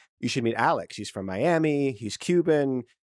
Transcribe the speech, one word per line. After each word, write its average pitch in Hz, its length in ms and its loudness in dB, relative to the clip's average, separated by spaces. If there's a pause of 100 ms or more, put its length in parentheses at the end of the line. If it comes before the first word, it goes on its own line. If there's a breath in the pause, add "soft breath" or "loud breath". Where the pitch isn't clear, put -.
(200 soft breath)
you 123 80 -2
should 120 160 -2
meet 113 120 2
Alex. 123 420 0
He's 104 140 -8
from 98 160 -6
Miami. 143 640 2
He's 110 260 -8
Cuban. 151 640 2 (220 soft breath)